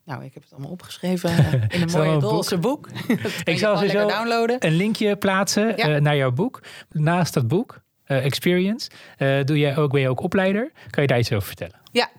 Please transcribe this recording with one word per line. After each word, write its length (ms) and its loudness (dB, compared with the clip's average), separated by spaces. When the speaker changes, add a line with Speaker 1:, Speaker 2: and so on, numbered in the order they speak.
Speaker 1:
Nou, 180 -12
ik 100 -18
heb 100 -20
het 80 -20
allemaal 200 -14
opgeschreven, 600 -4
Speaker 2:
<laughs> 60 0
Speaker 1:
eh, 160 4
in 80 2
een 80 0
Speaker 2:
Is 100 -2
het 140 0
Speaker 1:
mooie 160 2
Speaker 2:
allemaal 200 2
een 60 2
Speaker 1:
roze 220 -2
boek. 320 -2
<laughs> 40 -16
Dat 0 -
kan 80 2
Speaker 2:
Ik 100 0
Speaker 1:
je 40 -2
Speaker 2:
zal 180 2
Speaker 1:
gewoon 20 2
Speaker 2:
sowieso 200 0
Speaker 1:
lekker 180 2
downloaden. 440 0
Speaker 2:
een 160 2
linkje 400 0
plaatsen, 520 0
Speaker 1:
Ja. 180 2
Speaker 2:
eh, 60 2
naar 140 2
jouw 160 2
boek. 300 -4
Naast 420 0
dat 140 0
boek, 340 -2
eh, 220 0
Experience, 640 0
eh, 260 2
doe 160 0
jij 180 0
ook, 140 2
ben 100 2
je 80 2
ook 120 -2
opleider. 500 0
Kan 140 -2
je 60 4
daar 100 4
iets 120 0
over 160 -2
vertellen? 280 -14
Speaker 1:
Ja, 280 0